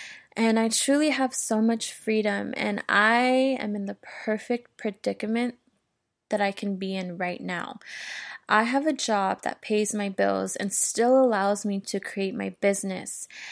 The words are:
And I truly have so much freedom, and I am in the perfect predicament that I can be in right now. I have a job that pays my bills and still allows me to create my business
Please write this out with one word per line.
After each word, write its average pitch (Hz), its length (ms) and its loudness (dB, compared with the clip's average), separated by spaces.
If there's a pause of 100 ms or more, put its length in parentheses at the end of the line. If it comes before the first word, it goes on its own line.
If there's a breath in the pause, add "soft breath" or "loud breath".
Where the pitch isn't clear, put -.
(360 loud breath)
And 226 220 4
I 226 120 2
truly 294 400 2
have 254 240 0
so - 260 0
much 226 320 0
freedom, 208 640 -2
and 208 320 -2
I 247 720 4
am 208 160 -4
in 196 100 -6
the 196 120 -10 (260)
perfect 233 540 -4
predicament 220 800 -2 (760)
that 208 100 2
I 196 120 2
can 202 240 -4
be 190 200 -4
in 180 220 -6
right 180 220 -4
now. - 380 -6 (720 loud breath)
I 214 140 6
have 269 240 0
a 311 60 4
job 202 500 0
that - 180 -4
pays 214 340 0
my 202 140 -2
bills 196 480 0
and 202 160 -4
still 254 500 4
allows 208 440 2
me 196 140 -2
to 196 200 -4
create 196 340 -4
my 196 260 -6
business 196 680 -2 (240 loud breath)